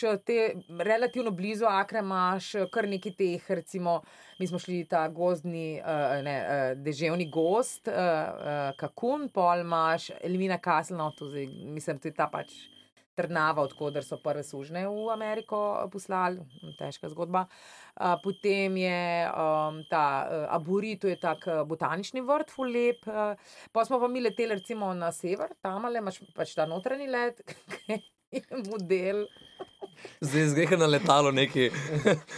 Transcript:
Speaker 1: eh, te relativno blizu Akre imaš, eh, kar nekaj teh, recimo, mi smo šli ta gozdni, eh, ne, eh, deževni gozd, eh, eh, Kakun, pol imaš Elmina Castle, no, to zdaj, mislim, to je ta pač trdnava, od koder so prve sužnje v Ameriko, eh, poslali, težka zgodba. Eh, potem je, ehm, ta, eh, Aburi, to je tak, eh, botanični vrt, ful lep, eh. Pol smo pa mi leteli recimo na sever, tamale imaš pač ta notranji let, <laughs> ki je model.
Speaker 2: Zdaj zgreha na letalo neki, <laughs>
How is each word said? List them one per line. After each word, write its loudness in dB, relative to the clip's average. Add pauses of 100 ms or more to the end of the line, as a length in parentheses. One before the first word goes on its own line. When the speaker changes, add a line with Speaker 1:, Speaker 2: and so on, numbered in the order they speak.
Speaker 1:
eh, 2
te 2 (380)
relativno 2
blizu -2
Akre 2
imaš, 0
eh, 0
kar -2
nekaj -4
teh, 0 (120)
recimo, 0 (320)
mi -4
smo -4
šli -4
ta 0
gozdni, -2
eh, 0
ne, -2
eh, 0
deževni -2
gozd, 0
eh, -2
eh, 0
Kakun, -4
pol 4
imaš 2
Elmina 0
Castle, 0
no, -2
to -12
zdaj, -6
mislim, -6
to -10
je -6
ta 0
pač -8 (640)
trdnava, 2
od 0
koder -4
so -10
prve -2
sužnje -8
v -4
Ameriko, -4 (200)
eh, -2
poslali, -2 (340)
težka -10
zgodba. 0 (460)
Eh, 2
potem 0
je, 2 (200)
ehm, 0
ta, 2 (200)
eh, -2
Aburi, 0
to -2
je 2
tak, -2
eh, 2
botanični -4
vrt, 0
ful -6
lep, 0
eh. -2 (320)
Pol 2
smo 0
pa 2
mi -2
leteli 0
recimo -4
na -2
sever, -4
tamale -4
imaš -6
pač -6
ta 2
notranji -4
let, -2
<laughs> -18
ki -6 (260)
je -6 (220)
model. -2 (880)
Speaker 2:
Zdaj 2
zgreha 4
na 6
letalo 6
neki, 4
<laughs> -2 (320)